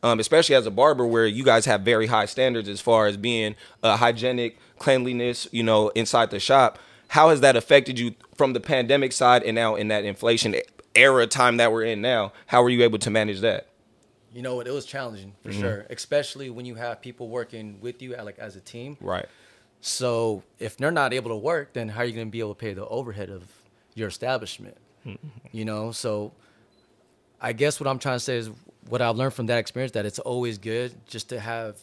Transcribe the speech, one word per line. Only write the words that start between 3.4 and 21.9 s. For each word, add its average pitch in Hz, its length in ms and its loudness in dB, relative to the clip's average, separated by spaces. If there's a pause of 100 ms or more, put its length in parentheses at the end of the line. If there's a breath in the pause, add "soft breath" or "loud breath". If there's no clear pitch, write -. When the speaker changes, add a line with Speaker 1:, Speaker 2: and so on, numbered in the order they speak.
Speaker 1:
uh, 107 140 4
hygienic, 120 600 0 (220 soft breath)
cleanliness, 123 720 0
you 117 120 -2
know, 107 260 4
inside 113 420 2
the 101 80 -6
shop. 131 400 4 (300 soft breath)
How 156 200 8
has 147 120 4
that 135 160 8
affected 139 420 4
you 117 160 -4 (200)
from 135 180 0
the 123 80 -2
pandemic 135 500 0
side 123 320 4
and 113 120 -2
now 113 200 0
in 104 140 -4
that 104 160 0
inflation 110 500 0 (400)
era 127 320 6
time 123 300 2
that 117 140 4
we're 113 120 -2
in 110 180 -4
now? 110 300 0 (160 soft breath)
How 123 160 4
were 123 60 4
you 120 140 4
able 113 160 4
to 113 100 -2
manage 107 320 0
that? 104 260 -2 (680)
Speaker 2:
You 120 100 -16
know 127 120 -6
what? 120 120 -8
It 123 60 -8
was 139 120 -8
challenging 101 480 -14 (100)
for - 60 -16
Speaker 1:
Mm-hmm. 101 120 -6
Speaker 2:
sure, 107 280 -6
especially 135 600 -6
when 120 140 -12
you 123 100 -12
have 117 260 -8
people 120 280 -14
working 110 520 -10
with 123 200 -12
you, 127 220 -14
like, 104 160 -16
as 104 160 -16
a 95 60 -20
team. 131 400 -16
Speaker 1:
Right. 92 240 -6 (560 soft breath)
Speaker 2:
So 117 640 -4 (160)
if 110 180 -10
they're 143 140 -2
not 139 220 0
able 120 180 -4
to 110 60 -6
work, 143 360 -4
then 117 160 -8
how 107 120 -6